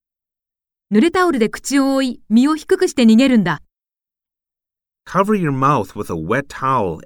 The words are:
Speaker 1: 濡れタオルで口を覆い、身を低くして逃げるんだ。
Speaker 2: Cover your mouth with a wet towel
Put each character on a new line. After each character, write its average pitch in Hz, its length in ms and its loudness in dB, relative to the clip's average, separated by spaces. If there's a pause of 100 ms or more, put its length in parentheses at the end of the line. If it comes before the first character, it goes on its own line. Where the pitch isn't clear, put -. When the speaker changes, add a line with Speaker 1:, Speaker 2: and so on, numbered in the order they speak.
(920)
Speaker 1:
濡 208 80 2
れ 339 100 2
タ 370 160 0
オ 339 60 0
ル 277 80 -2
で 214 80 0
口 - 300 -4
を 269 160 0
覆 269 80 0
い、 254 260 -6
身 233 180 4
を 311 80 0
低 311 220 -2
く 370 120 0
し - 60 -12
て 247 100 2
逃 220 120 6
げ 269 120 4
る 247 100 2
ん 196 60 2
だ。 160 160 -6 (1500)
Speaker 2:
Cover 196 280 -2
your 175 160 -2
mouth 135 440 -2
with 104 180 -8
a 87 40 -4
wet 104 300 -4
towel 120 580 -4